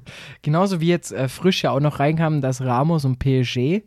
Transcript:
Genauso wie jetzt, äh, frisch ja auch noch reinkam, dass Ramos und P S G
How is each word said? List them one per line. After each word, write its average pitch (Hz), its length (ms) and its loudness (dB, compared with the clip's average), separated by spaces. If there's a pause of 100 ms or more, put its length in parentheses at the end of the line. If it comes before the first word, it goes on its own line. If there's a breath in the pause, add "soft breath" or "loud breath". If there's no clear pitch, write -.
(440 loud breath)
Genauso 175 380 0
wie 165 60 0
jetzt, 175 240 0
äh, 127 180 -2
frisch - 340 0
ja 131 80 2
auch 135 80 2
noch 147 200 0
reinkam, 156 420 2
dass 131 200 -2
Ramos 139 440 0
und 131 120 0
P 131 240 2
S 123 120 -2
G 147 340 0